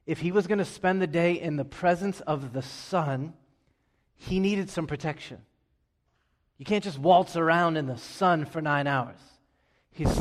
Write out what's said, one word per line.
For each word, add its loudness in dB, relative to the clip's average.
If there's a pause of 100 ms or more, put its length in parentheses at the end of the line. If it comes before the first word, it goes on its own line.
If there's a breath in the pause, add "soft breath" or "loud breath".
if -4
he -2
was 2
gonna 0
spend 0
the 2
day 2
in -4
the -2
presence 0
of -4
the -4
sun, -4 (840)
he -2
needed 0
some -4
protection. -8 (1120)
You -16
can't 0
just -8
waltz 6
around 4
in -2
the -6
sun 0
for -6
nine 0
hours. -2 (720)
His 0 (100)